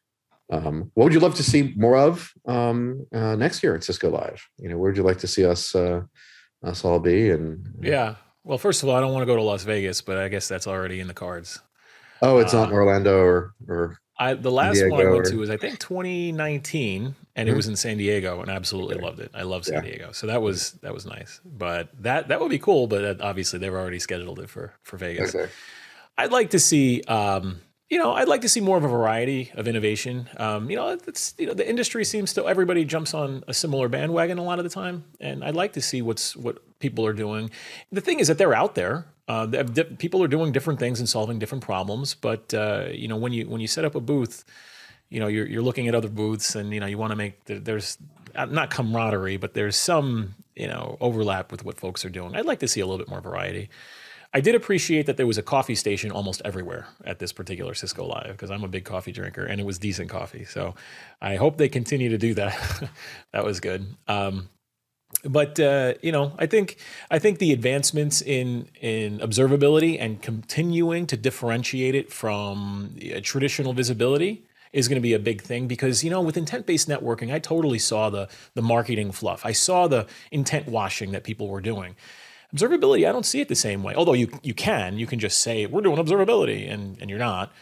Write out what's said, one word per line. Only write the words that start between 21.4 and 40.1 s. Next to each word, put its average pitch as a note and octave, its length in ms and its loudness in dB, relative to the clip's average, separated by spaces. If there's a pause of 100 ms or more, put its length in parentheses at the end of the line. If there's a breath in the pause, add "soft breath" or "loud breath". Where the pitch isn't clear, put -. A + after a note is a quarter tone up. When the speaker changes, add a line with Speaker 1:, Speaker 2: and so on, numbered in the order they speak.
Speaker 2:
But F2 420 -6 (140)
that, C3+ 260 -2
that D#3 140 0
would E4+ 80 0
be B3 100 0
cool. C#3+ 280 4
But G2+ 160 0
that, G2+ 180 -4
obviously, F#2+ 380 -4
they've F#2+ 120 -4
already F2+ 280 -4
scheduled F2+ 400 -8
it F2+ 100 -14
for, - 320 -14
for - 160 -16
Vegas. F2+ 360 -4
Speaker 1:
Okay. F2 160 -2 (680 loud breath)
Speaker 2:
I'd - 160 0
like A#3+ 160 4
to F3+ 100 4
see, C3 440 4
um, G2 580 0 (280)
you E4 80 2
know, E4 160 2
I'd C4 140 2
like C#4 140 4
to A#3 80 0
see A3+ 120 2
more F#3+ 160 4
of D#3 60 2
a C#3+ 40 4
variety A#2+ 680 0
of A2 120 -6
innovation. A2+ 720 -2
Um, G#2+ 320 -2
you G3 60 -4
know, F4+ 220 -4 (100)
it's, - 320 -6
you E4 80 -2
know, - 80 -2
the G3+ 120 0
industry A#3 380 -2
seems G#3 280 -2
to, F3+ 120 -2
everybody F3+ 400 2
jumps D#3+ 300 -4
on C#3 320 -4
a B2+ 60 -6
similar C3+ 360 0
bandwagon E3 480 0
a F3 60 -4
lot F3 160 -2
of F3 40 -2
the F3 60 -6
time, F3+ 360 -8 (140)
and C#3 240 -8
I'd D3+ 120 -4
like G3 180 -2
to C#3 80 -6
see B2+ 220 -2
what's, A2+ 320 -4
what A#2+ 220 -6 (220)
people A#2 260 -2
are G#2+ 80 2
doing. G#2+ 360 -4 (420 loud breath)
The G3 100 -4
thing E4+ 180 0
is - 80 4
that D#3 100 4
they're F3 160 6
out C#3 220 2
there. A#2 320 -2 (200)
Uh, A2+ 200 -2
the, B2+ 160 0
the, B2+ 220 0
people F#3 380 0